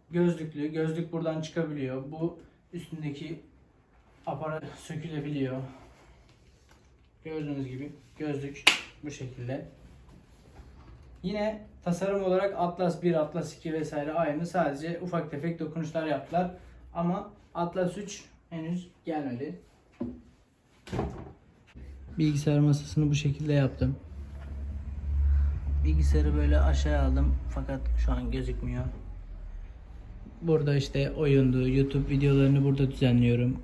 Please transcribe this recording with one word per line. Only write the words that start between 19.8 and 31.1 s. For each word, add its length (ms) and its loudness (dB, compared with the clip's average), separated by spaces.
Bilgisayar 420 2
masasını 500 2
bu 60 2
şekilde 380 0
yaptım. 420 2
Bilgisayarı 500 4
böyle 240 6
aşağı 460 4
aldım 300 4
fakat 320 -4
şu 60 4
an 200 -2
gözükmüyor. 520 -2
Burada 340 4
işte 360 0